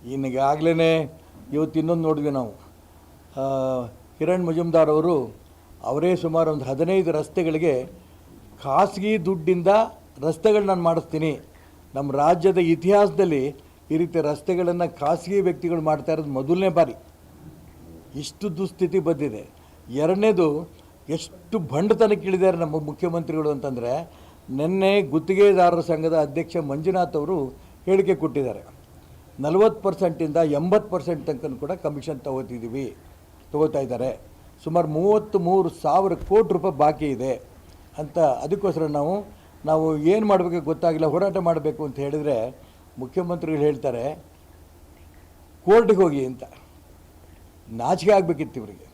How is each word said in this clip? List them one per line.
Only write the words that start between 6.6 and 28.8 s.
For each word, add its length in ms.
ಹದಿನೈದು 480
ರಸ್ತೆಗಳಿಗೆ 760
ಖಾಸಗಿ 600
ದುಡ್ಡಿಂದ 420
ರಸ್ತೆಗಳು 420
ನಾನು 180
ಮಾಡಿಸ್ತೀನಿ. 560
ನಮ್ಮ 180
ರಾಜ್ಯದ 460
ಇತಿಹಾಸದಲ್ಲಿ 1000
ಈ 60
ರೀತಿ 240
ರಸ್ತೆಗಳನ್ನು 760
ಖಾಸಗಿ 420
ವ್ಯಕ್ತಿಗಳು 400
ಮಾಡ್ತಾ 320
ಇರೋದು 180
ಮೊದಲನೇ 380
ಬಾರಿ. 260
ಇಷ್ಟು 420
ದುಸ್ಥಿತಿ 420
ಬಂದಿದೆ. 500
ಎರಡನೇದು, 800
ಎಷ್ಟು 500
ಬಂಡತನಕ್ಕೆ 680
ಇಳಿದಾರೆ 280
ನಮ್ಮ 240
ಮುಖ್ಯಮಂತ್ರಿಗಳು 720
ಅಂತಂದರೆ, 600
ನಿನ್ನೆ 520
ಗುತ್ತಿಗೆದಾರರ 760
ಸಂಘದ 380
ಅಧ್ಯಕ್ಷ 380
ಮಂಜುನಾಥ್ 600
ಅವರು 300
ಹೇಳಿಕೆ 300
ಕೊಟ್ಟಿದ್ದಾರೆ, 640